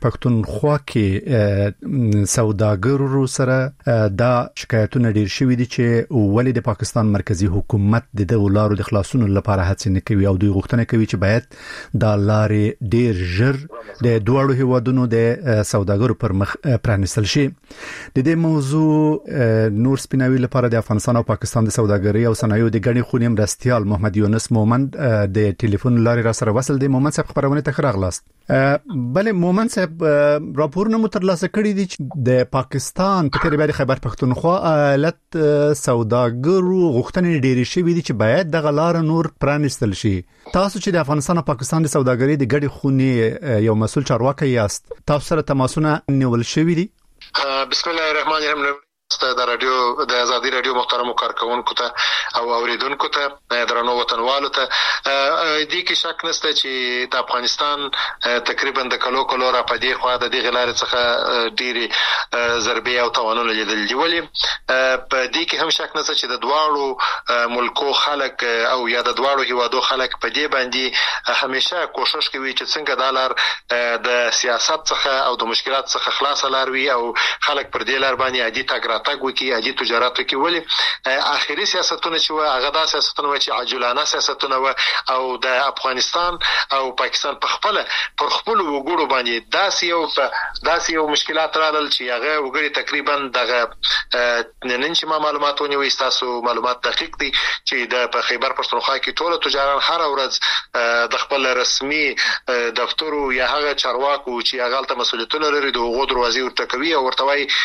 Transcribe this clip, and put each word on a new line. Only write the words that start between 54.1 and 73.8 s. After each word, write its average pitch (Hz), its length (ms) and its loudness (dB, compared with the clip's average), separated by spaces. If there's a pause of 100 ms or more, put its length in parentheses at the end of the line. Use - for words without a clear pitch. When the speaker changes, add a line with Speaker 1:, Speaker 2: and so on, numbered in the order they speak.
Speaker 2:
ته، 139 120 -2
اه، 151 1000 0
دې 160 240 -4
کې 175 60 -2
شک 165 320 -4
نشته 156 280 -2
چې 139 160 0 (420)
د 131 40 -2
افغانستان، 127 640 -2
اه، 120 600 -2
تقریبا 127 440 -2
د 123 120 -2
کلو 127 280 0
کلو 127 280 0
را 123 100 2
په 120 160 -2
دې 127 160 0
خوا 127 240 0
د 123 140 -2
دغې 127 260 0
لارې 120 240 0
څخه، 123 140 -2
اه، 120 540 0
ډېرې، 117 360 -4 (480)
اه، 120 260 0
ضربې 117 420 -2
او 120 80 2
تاوانونه 117 440 0
لیدل 107 340 -2
دي. 117 60 -4
ولې؟ 165 280 0 (480)
اه، 131 260 2
په 127 300 -2
دې 160 240 -4
کې - 140 -2
هم 160 60 -2
شک 156 280 -2
نشته 147 160 -2
چې 147 120 -2
د 123 100 -6 (100)
دواړو، 139 520 0 (320)
اه، 120 180 0
ملکو 123 440 -2
خلک، 139 520 -2
اه، 117 300 0
او 127 140 -2
یا 120 140 0
د 120 140 0
دواړو 139 240 2
هیوادو 123 420 0
خلک 131 400 -2
په 117 80 -2
دې 139 160 -2 (100)
باندې، 131 300 -2 (440)
اه، 123 160 0
همیشه 131 400 -2
کوشش 135 440 -4
کوي 135 240 -6
چې 131 100 -4
څنګه 143 320 -4
دا 131 160 0
لار، 131 200 0
اه، 120 640 -2